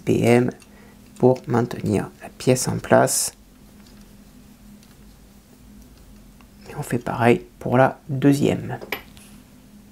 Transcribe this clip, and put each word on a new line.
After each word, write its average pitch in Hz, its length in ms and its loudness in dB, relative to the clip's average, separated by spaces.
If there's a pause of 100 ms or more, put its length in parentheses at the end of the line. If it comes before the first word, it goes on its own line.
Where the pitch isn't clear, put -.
B - 40 -4 (120)
M 120 280 4 (680)
pour 127 300 4
maintenir 117 640 -2 (120)
la - 80 -16
pièce - 380 -2
en 113 100 -6
place. - 540 2 (3500)
Et - 60 -16
on 147 60 -10
fait 127 160 -4
pareil 120 460 0 (140)
pour - 180 -2
la 135 220 2 (100)
deuxième. 139 680 0 (1120)